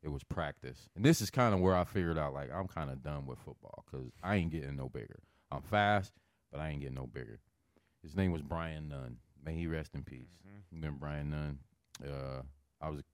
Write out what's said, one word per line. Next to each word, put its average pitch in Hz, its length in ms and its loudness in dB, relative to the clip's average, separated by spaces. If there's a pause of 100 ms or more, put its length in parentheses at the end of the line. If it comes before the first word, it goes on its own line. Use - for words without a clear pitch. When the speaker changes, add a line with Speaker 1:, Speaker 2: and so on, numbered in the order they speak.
Speaker 1:
it 78 60 -6
was 69 160 -4
practice. 71 720 -6
And 98 80 -2
this 160 160 8
is 104 100 0
kinda 117 280 6
where 92 160 8
I 90 100 6
figured 85 340 2
out, 73 140 0
like, 69 180 -6
I'm 90 180 -4
kinda 69 280 -4
done 69 300 -4
with 62 140 -8
football - 500 -16
'cause 65 220 -8 (100)
I 98 140 2
ain't 85 160 4
getting 71 240 -4
no 65 120 -4
bigger. 58 320 -10 (300)
I'm 71 120 -4
fast, 101 500 4 (380)
but 69 100 -6
I 78 100 -2
ain't 73 100 -4
getting 67 140 -6
no 65 120 -6
bigger. 57 340 -12 (600)
His 78 140 -14
name 95 160 6
was 82 100 0
Brian 78 460 -4
Nunn. 64 300 -8 (240)
May 80 140 -4
he 85 100 -2
rest 80 280 -4
in 69 100 -6
peace. 85 420 -16
Speaker 2:
Mm-hmm. 101 120 -20 (180)
Speaker 1:
Remember 76 240 -4
Brian 73 300 -4
Nunn? 73 280 -2 (440)
Uh, 67 400 -6 (380)
I 78 80 -4
was 76 120 -4
a - 140 -12